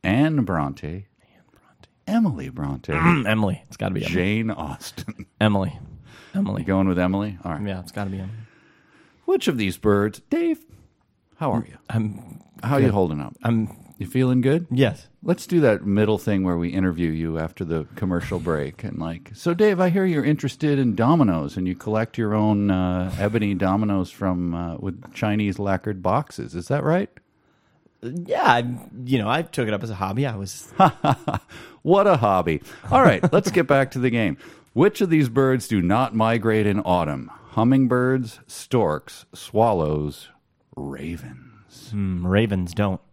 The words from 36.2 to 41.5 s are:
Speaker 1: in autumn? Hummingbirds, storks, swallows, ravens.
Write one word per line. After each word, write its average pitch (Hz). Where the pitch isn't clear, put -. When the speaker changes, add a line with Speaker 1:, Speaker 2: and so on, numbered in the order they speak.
Speaker 1:
in 104
autumn? 80
Hummingbirds, 123
storks, -
swallows, 76
ravens. 69